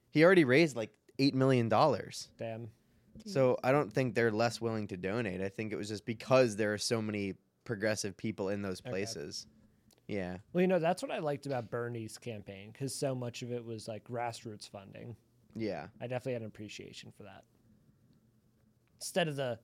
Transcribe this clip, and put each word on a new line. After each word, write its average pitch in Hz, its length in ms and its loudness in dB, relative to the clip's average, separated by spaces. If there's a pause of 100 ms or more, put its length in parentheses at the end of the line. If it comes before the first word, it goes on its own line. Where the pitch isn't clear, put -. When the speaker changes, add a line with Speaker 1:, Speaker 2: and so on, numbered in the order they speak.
(100)
Speaker 1:
He 156 140 8
already 180 200 10
raised, 135 320 6
like, 110 140 -4 (280)
eight 139 160 4
million 131 340 6
dollars. 117 600 2 (100)
Speaker 2:
Damn. 113 320 -8 (560)
Speaker 1:
So 135 380 4
I 127 80 4
don't 135 200 2
think 127 220 0
they're 117 160 4
less 113 320 0
willing 110 260 -2
to 98 80 -8
donate. 95 460 -4
I 98 60 -2
think 107 240 -6
it - 40 -4
was 101 120 -6
just 104 180 -8
because 117 500 4
there 104 160 2
are 104 60 -2
so 113 240 -2
many 101 320 -4 (300)
progressive 107 520 -4
people 104 320 -4
in 101 140 -2
those 92 180 -6
Speaker 2:
Okay. 127 100 -12
Speaker 1:
places. 95 560 -6 (600)
Yeah. 92 320 -6 (140)
Speaker 2:
Well, 180 100 2
you 190 60 4
know, 185 100 2
that's 165 240 0
what 277 80 -8
I 254 80 -4
liked 147 260 -4
about 127 240 -4
Bernie's 120 480 -6
campaign, 101 560 -12
'cause 135 220 -6
so 135 220 -4
much 120 260 -8
of 120 100 -8
it 120 120 -6
was, 113 240 -10
like, 107 160 -10
grassroots 117 640 -8
funding. 104 480 -16 (400)
Speaker 1:
Yeah. 95 320 -6 (120)
Speaker 2:
I 123 60 -8
definitely 123 280 -6
had 113 80 -6
an 110 60 -10
appreciation 107 600 -16
for 104 140 -20
that. 98 200 -20 (1600)
Instead 170 280 -2
of 143 80 -6
the, 123 280 -4